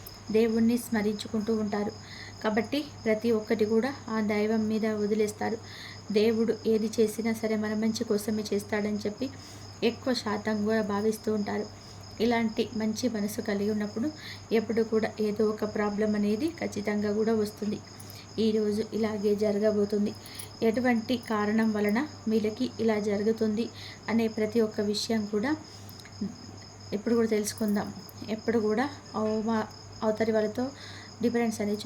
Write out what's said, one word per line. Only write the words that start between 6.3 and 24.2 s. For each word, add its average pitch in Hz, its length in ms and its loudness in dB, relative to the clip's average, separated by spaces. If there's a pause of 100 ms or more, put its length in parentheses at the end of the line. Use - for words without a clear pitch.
ఏది 220 240 4 (100)
చేసినా 220 320 2
సరే 220 240 0
మన 214 180 0
మంచి 220 300 2
కోసమే 214 400 0 (100)
చేస్తాడని 208 420 0
చెప్పి 208 340 -4 (540)
ఎక్కువ 240 300 0
శాతం 208 500 -2
కూడా 220 180 4
భావిస్తూ 208 520 0
ఉంటారు. 208 480 -2 (380)
ఇలాంటి 226 560 2
మంచి 220 320 0
మనసు 208 320 -2
కలిగి 202 300 0
ఉన్నప్పుడు 214 400 -2 (420)
ఎప్పుడు 220 300 4
కూడా 220 280 2 (100)
ఏదో 214 240 2
ఒక 214 200 0
ప్రాబ్లం 208 500 0
అనేది 208 340 2
ఖచ్చితంగా 208 640 -2
కూడా 220 220 2
వస్తుంది. 208 440 -2 (600)
ఈరోజు 214 540 2
ఇలాగే 208 420 2
జరగబోతుంది. 208 800 2 (500)
ఎటువంటి 233 540 4
కారణం 220 560 2
వలన 208 340 2 (220)
వీళ్ళకి 220 420 0 (100)
ఇలా 220 180 4
జరుగుతుంది 214 680 2 (400)
అనే 226 200 4